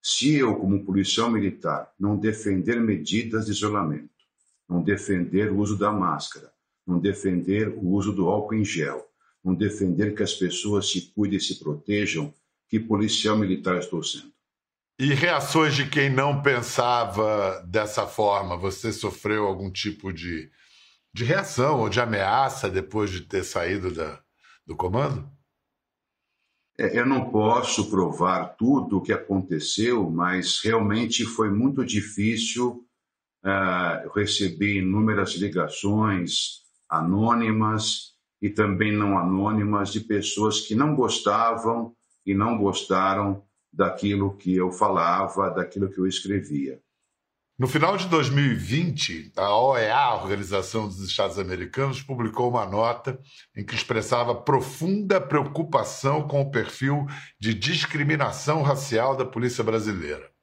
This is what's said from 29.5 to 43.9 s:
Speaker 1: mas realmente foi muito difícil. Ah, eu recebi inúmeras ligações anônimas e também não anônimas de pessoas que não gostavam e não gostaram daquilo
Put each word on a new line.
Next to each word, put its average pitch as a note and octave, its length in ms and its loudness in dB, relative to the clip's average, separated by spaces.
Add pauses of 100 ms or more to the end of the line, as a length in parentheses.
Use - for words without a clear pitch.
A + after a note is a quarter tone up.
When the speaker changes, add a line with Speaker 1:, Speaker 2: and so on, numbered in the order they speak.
Speaker 1:
mas F2 540 0
realmente A2+ 640 0
foi G#2+ 260 0
muito B2+ 340 2
difícil. A#2 1000 -2 (600)
Ah, F2+ 600 0
eu - 80 -10
recebi G2+ 680 0
inúmeras G2 560 2
ligações F#2 1300 -2 (260)
anônimas G#2+ 1300 0 (260)
e G2+ 80 0
também G#2 420 2
não G#2 240 2
anônimas G2+ 760 2
de A2 80 -2
pessoas G#2 600 0
que - 140 -6
não C#3+ 220 2
gostavam A#2 1000 0 (300)
e G2 80 0
não A2 240 2
gostaram G2 840 0 (300)
daquilo G2 600 0